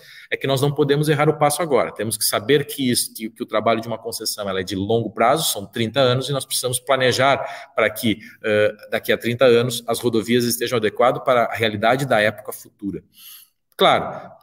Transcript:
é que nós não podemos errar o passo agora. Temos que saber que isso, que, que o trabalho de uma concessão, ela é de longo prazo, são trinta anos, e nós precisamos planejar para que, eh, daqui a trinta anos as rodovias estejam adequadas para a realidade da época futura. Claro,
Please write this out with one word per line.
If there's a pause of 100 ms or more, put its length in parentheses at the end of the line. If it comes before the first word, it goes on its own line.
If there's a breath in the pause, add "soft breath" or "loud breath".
(280 loud breath)
é
que
nós
não
podemos
errar
o
passo
agora.
Temos
que
saber
que
isso,
que,
que
o
trabalho
de
uma
concessão,
ela
é
de
longo
prazo,
são
trinta
anos,
e
nós
precisamos
planejar
para
que, (240 loud breath)
eh, (160)
daqui
a
trinta
anos
as
rodovias
estejam
adequadas
para
a
realidade
da
época
futura. (720 loud breath)
Claro, (120)